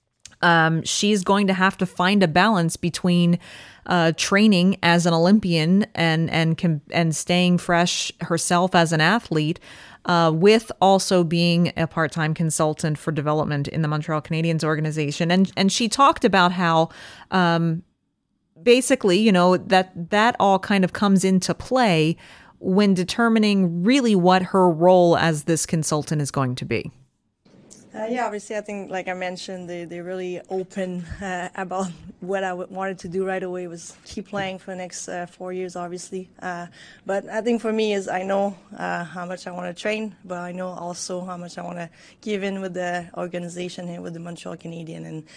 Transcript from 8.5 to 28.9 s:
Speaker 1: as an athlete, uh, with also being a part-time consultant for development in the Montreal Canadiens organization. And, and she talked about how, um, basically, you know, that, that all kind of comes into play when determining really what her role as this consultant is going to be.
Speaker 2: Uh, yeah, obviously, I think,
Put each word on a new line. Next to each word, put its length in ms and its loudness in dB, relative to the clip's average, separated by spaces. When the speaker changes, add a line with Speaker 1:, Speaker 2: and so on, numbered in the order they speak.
Speaker 1:
as 160 4
an 80 2
athlete, 600 0
uh, 300 4
with 360 4
also 420 4
being 540 2
a 100 0
part-time 460 -2
consultant 640 -2
for 140 -6
development 560 -2
in 140 -4
the 60 0
Montreal 340 -2
Canadiens 420 -2
organization. 680 -2
And, 240 2
and 160 2
she 160 0
talked 380 2
about 260 4
how, 380 2
um, 520 0
basically, 560 4
you 140 4
know, 260 6
that, 520 0
that 300 2
all 200 4
kind 240 0
of 100 0
comes 300 2
into 300 2
play 640 2
when 340 2
determining 920 2
really 320 4
what 280 4
her 260 4
role 480 6
as 280 0
this 200 0
consultant 560 -2
is 80 -4
going 260 -2
to 100 -10
be. 260 -4
Speaker 2:
Uh, 160 -8
yeah, 160 -2
obviously, 320 -8
I 40 -4
think, 300 -10